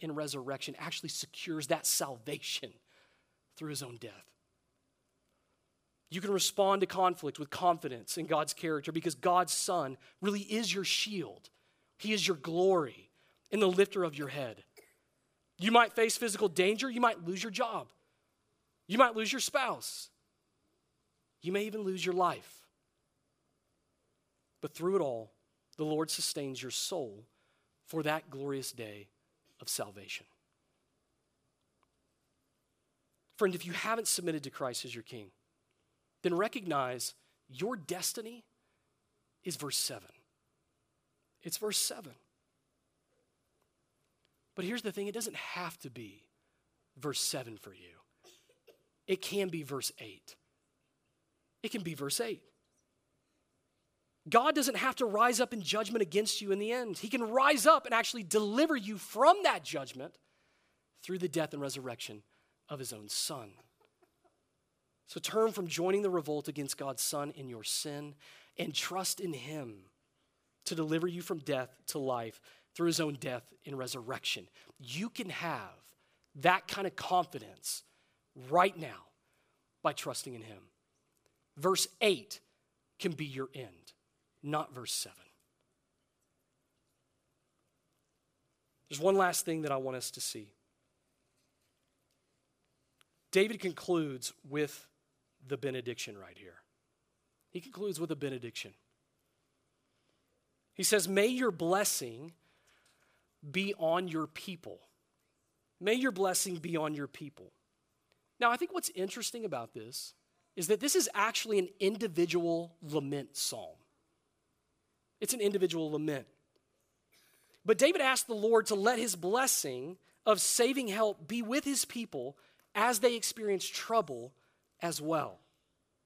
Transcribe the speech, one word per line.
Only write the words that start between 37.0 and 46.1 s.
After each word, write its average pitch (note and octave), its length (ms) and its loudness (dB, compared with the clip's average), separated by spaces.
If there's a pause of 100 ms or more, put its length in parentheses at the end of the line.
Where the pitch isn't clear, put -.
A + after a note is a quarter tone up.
your E3 260 -4
destiny G#3+ 680 -6 (1000)
is F3 140 -6
verse C#3+ 200 -4
seven. - 360 -4 (1300)
It's E3+ 140 -6
verse G#3 220 -2
seven. D#3+ 360 -4 (2500)
But F3+ 100 -6
here's A3 180 -2
the G#3 100 -4
thing, G3+ 160 -4
it G3 60 -6
doesn't A3 200 -6
have F3 460 -8
to C3+ 100 -12
be G#2+ 380 -16 (680)